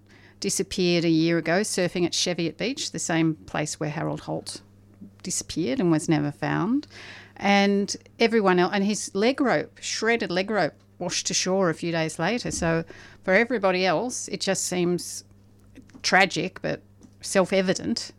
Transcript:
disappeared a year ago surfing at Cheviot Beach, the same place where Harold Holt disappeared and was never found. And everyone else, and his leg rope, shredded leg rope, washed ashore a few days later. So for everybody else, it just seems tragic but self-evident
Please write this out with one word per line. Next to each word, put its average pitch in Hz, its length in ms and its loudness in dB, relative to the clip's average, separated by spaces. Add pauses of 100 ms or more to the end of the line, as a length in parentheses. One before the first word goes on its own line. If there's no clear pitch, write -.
(400)
disappeared 180 640 0
a 170 60 4
year 165 280 4
ago 165 220 2
surfing 180 460 0
at - 60 -4
Cheviot 170 440 -2
Beach, 233 360 -6
the 165 60 -8
same 165 360 2 (120)
place 151 320 -6
where 151 120 -4
Harold 156 300 -6
Holt - 420 -10 (600)
disappeared - 580 -4
and 175 100 4
was 156 180 2
never 147 240 2
found. 160 540 -2 (500)
And 202 580 2 (240)
everyone 214 400 4
else, 180 160 4
and 202 100 2
his 208 300 -2
leg 233 260 2
rope, 208 400 0
shredded 226 500 0
leg 190 200 0
rope, 190 240 0 (240)
washed - 320 -4
ashore 185 400 2
a 156 40 0
few 170 180 -6
days 160 260 -2
later. 190 320 -2
So 165 340 0 (400)
for 190 80 2
everybody 196 540 2
else, 180 420 0
it - 120 -8
just 190 260 0
seems 180 580 -2 (800)
tragic 185 600 2
but - 200 -4 (380)
self-evident 190 1000 0